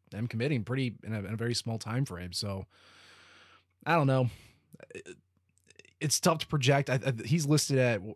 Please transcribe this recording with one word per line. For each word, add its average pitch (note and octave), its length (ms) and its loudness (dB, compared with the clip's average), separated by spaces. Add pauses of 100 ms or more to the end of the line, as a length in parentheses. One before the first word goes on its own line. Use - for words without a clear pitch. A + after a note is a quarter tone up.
them A2 180 -6
committing A#2+ 360 -2
pretty B2+ 400 -2
in A2 100 -6
a, G#2+ 60 -4
in G2 140 -6
a G#2+ 40 -4
very A#2 160 -2
small A2+ 240 -4
time B2 280 -2
frame. F2+ 280 -8
So, G2 320 -6 (1200)
I D#3 100 2
don't D3 120 4
know. C3 220 4 (640)
It, - 200 -16 (840)
it's D#3 200 0
tough E3+ 180 4
to - 80 -8
project. C#3 420 4
I, B2 40 0 (120)
I, C3 80 2 (120)
he's D#3 200 2
listed C#3+ 320 4
at A#2+ 240 2 (140)